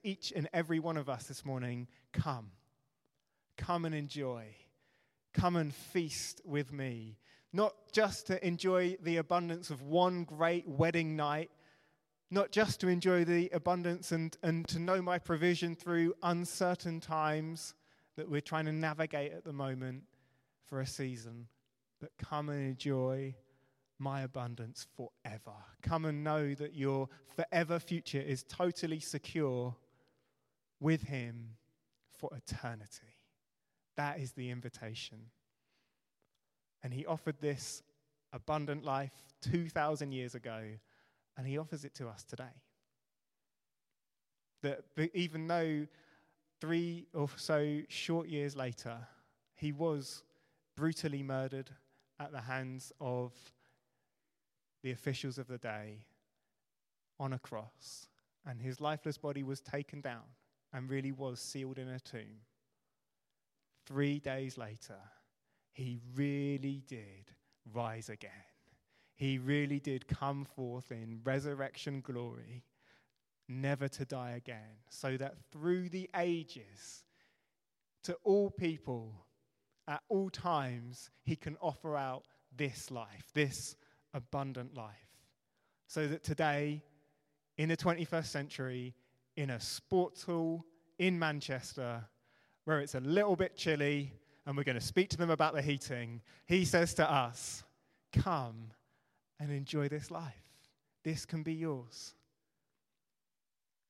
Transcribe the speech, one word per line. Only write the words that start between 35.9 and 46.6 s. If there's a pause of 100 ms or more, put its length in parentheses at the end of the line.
And
he
offered
this (500)
abundant
life (280)
two
thousand
years
ago, (580)
and
he
offers
it
to
us
today. (2000)
That
b-,
even
though (720)